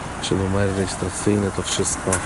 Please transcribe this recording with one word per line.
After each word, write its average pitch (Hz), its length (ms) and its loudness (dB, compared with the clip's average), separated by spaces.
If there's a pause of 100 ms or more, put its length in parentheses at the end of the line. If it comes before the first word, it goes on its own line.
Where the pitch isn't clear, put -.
(220)
czy - 140 0
numery 95 400 2
rejestracyjne, 98 760 0
to 90 100 -4
wszystko, - 500 -2 (140)